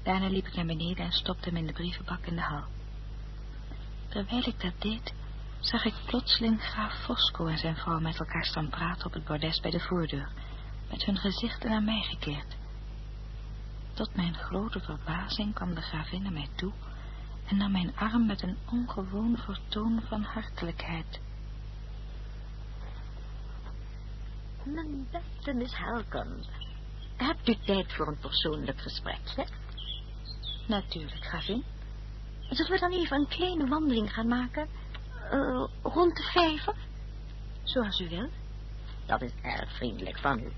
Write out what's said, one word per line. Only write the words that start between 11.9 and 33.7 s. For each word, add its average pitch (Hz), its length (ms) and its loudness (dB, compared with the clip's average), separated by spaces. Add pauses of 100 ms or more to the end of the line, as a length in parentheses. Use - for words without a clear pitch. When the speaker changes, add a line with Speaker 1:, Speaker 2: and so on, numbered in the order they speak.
Speaker 1:
gekeerd. - 560 -2 (1400)
Tot - 200 -2
mijn 170 200 2
grote 202 460 0
verbazing 180 720 0
kwam 180 200 0
de 160 60 -2
gravin 160 420 -2
naar 196 100 0
mij 147 240 -2
toe 190 160 0 (760)
en 202 100 4
nam 196 160 6
mijn 180 240 4
arm 220 300 6
met 202 160 2
een 180 160 0 (120)
ongewoon 226 680 2
vertoon 220 720 0
van 214 140 0
hartelijkheid. 170 1000 -4 (3500)
Speaker 2:
Mijn 294 480 -2
beste - 420 -2
Miss 247 220 0
Halcombe, - 720 -2 (720)
hebt 269 320 2
u 226 160 8
tijd 196 280 4
voor 151 160 2
een 151 100 -2
persoonlijk 151 640 2
gesprekje? - 680 -2 (1200)
Speaker 1:
Natuurlijk, 190 580 -2
gravin. 190 400 -2 (840)
Speaker 2:
Zullen 320 200 2
we 370 80 4
dan 359 140 4
even 339 240 4
een 285 120 6
kleine 339 400 2
wandeling 247 460 4